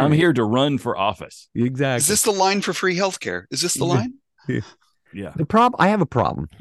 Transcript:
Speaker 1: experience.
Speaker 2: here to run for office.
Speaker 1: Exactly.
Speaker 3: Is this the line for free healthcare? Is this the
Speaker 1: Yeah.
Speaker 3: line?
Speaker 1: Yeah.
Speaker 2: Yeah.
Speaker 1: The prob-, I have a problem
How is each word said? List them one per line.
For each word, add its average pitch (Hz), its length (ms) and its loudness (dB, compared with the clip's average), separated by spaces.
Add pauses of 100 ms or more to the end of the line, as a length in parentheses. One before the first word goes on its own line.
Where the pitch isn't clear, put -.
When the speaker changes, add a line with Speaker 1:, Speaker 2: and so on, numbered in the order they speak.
(120)
Speaker 1:
experience. 151 40 4
Speaker 2:
here 165 180 4
to 120 100 0
run 127 340 2
for - 200 -4
office. - 580 -4
Speaker 1:
Exactly. 127 420 0
Speaker 3:
Is - 100 0
this 208 160 0
the 220 80 4
line 196 300 2
for 185 120 -4
free 185 220 -2
healthcare? 117 540 -4
Is 135 120 -6
this 151 140 -2
the 135 100 -2
Speaker 1:
Yeah. 135 80 2
Speaker 3:
line? 240 200 0 (340)
Speaker 1:
Yeah. 123 140 -2 (520)
Speaker 2:
Yeah. 95 220 -10
Speaker 1:
The 160 100 -4
prob-, 240 340 2
I 180 80 4
have 208 140 2
a 143 40 2
problem 82 440 -2 (120)